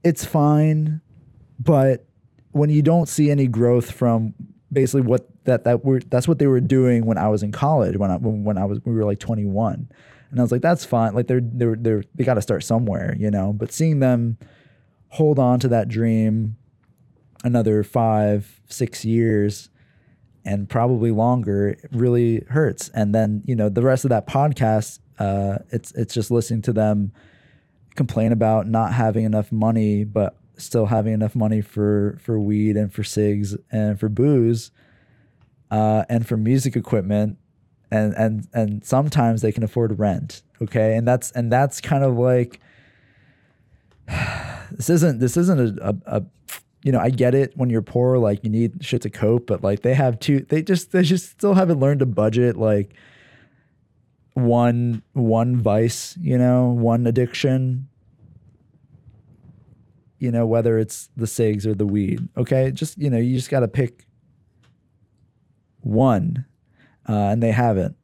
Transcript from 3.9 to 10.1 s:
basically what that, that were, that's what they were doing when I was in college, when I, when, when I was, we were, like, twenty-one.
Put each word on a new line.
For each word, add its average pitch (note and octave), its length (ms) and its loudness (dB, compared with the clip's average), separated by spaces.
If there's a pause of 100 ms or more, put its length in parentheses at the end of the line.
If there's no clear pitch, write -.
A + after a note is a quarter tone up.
basically C3+ 300 2
what B2 260 0 (180)
that, B2 180 2
that A#2+ 200 2
were, C3+ 160 2
that's B2 280 -2
what D#3+ 100 2
they C#3+ 100 2
were B2+ 140 4
doing B2 440 2
when A2+ 120 0
I G#2+ 120 0
was G#2+ 120 0
in G#2 100 -4
college, A#2 460 0
when G2 140 0
I, F2+ 60 -2
when, G#2+ 260 -4
when G#2 160 -2
I G2 60 0
was, G#2 200 -4
we A#2+ 80 -2
were, A2 100 0
like, G#2 160 -2
twenty-one. A2 680 -4 (420)